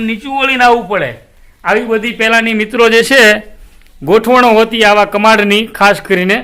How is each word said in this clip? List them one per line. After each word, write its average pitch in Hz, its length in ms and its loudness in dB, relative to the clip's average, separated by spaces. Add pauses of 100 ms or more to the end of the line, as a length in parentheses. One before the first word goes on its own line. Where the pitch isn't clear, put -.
નીચું 247 320 -8
વળીને 262 260 0
આવવું 240 220 2
પડે. 175 220 -4 (540)
આવી 220 280 -2
બધી 220 280 -6
પહેલાંની 226 340 -2
મિત્રો 220 360 0
જે 226 140 2
છે 269 180 2 (800)
ગોઠવણો 226 520 2
હોતી 226 300 0
આવા 208 220 4
કમાડની 208 580 0 (140)
ખાસ 202 240 2
કરીને. 190 420 -2